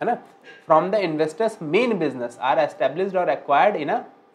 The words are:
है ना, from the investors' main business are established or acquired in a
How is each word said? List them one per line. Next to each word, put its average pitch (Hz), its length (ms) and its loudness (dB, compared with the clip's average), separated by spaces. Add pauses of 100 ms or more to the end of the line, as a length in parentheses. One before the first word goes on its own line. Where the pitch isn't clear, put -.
है 160 40 -4
ना, 233 120 -2 (500)
from 165 240 4
the 214 100 0
investors' 160 580 -2 (140)
main 226 260 2
business 127 420 -4
are 143 180 2
established 156 560 -2
or 180 140 0
acquired 151 480 2
in 147 120 -4
a 233 120 0 (340)